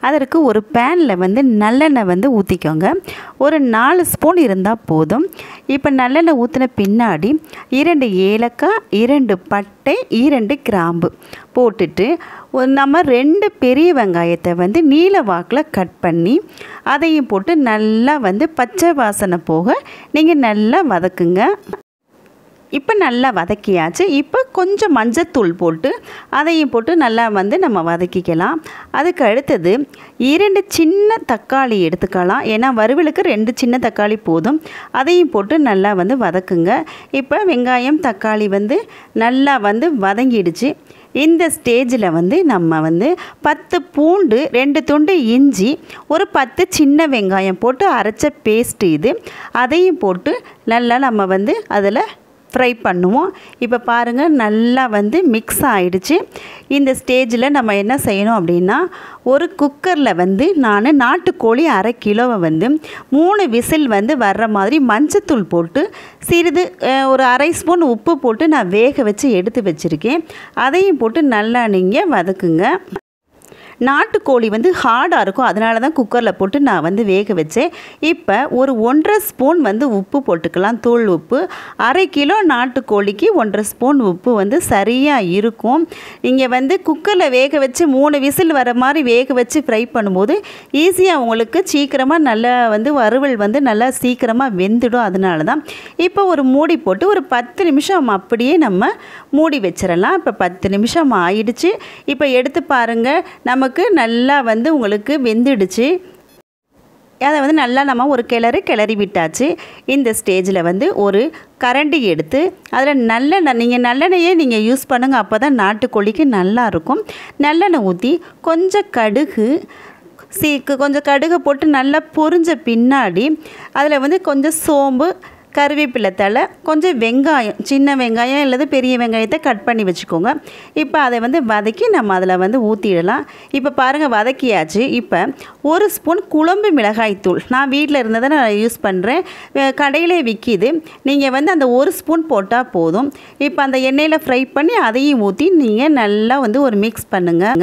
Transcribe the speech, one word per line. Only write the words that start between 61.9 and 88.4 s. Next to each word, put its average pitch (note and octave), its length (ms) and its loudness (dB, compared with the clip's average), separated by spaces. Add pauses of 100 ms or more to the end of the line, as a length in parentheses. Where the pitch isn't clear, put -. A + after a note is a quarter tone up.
கிலோவை A3+ 320 0 (100)
வந்து D#3+ 220 0 (480)
மூணு F#4+ 260 2 (120)
விசில் C#4+ 400 0
வந்து A3 200 0 (100)
வர்ற G3+ 220 0 (100)
மாதிரி A3 220 2 (120)
மஞ்சத்தூள் D4+ 640 0
போட்டு E3+ 300 0 (460)
சிறிது, E4+ 360 2 (260)
அஹ், C4+ 220 0
ஒரு C4 200 2
அரை C#4+ 180 0 (100)
ஸ்பூன் E4 320 2
உப்பு E4 220 0 (100)
போட்டு A#3 300 0
நான் G3 240 -2
வேக C4+ 320 2
வச்சு G#3+ 180 -2 (100)
எடுத்து A3 300 -4
வச்சுருக்கேன். E3+ 520 -4 (440)
அதையும் F4 380 2
போட்டு A3+ 180 -2 (140)
நல்லா A3+ 280 0 (140)
நீங்க G3+ 280 0 (120)
வதக்குங்க. F3+ 480 0 (1200)
நாட்டுக்கோழி C4+ 680 0
வந்து A#3 140 0 (120)
ஹார்டாக C4 440 2
இருக்கும், A3 240 -2
அதனால A3+ 340 0
தான் D4 140 -2
குக்கரில் A#3 420 -2
போட்டு F#3+ 180 -2 (100)
நான் F3+ 180 0
வந்து G3 240 -2
வேக G3 300 0
வச்சேன். A3+ 300 -2 (420)
இப்போ - 240 -2 (240)
ஒரு C4+ 120 2 (180)
ஒன்றரை D#4+ 260 2 (140)
ஸ்பூன் D4+ 380 0
வந்து A3 180 0 (120)
உப்பு G3 200 -4 (100)
போட்டுக்கலாம், F3+ 580 -2
தூள் A#3 200 2 (100)
உப்பு. D#3+ 240 -2 (480)
அரை E4+ 160 2 (120)
கிலோ C#4+ 200 0 (160)
நாட்டுக்கோழிக்கு A#3+ 760 0 (140)
ஒன்றரை G#3 300 -2
ஸ்பூன் C#4 280 2 (100)
உப்பு F3+ 320 -2
வந்து G3+ 160 0 (160)
சரியா B3 420 2 (240)
இருக்கும். A3+ 440 0 (420)
நீங்க C4 180 2 (120)
வந்து C4+ 220 0 (120)
குக்கரில் E4 480 0
வேக C#4 260 2
வச்சு C4+ 220 0 (100)
மூணு D4 300 2
விசில் D#4+ 340 0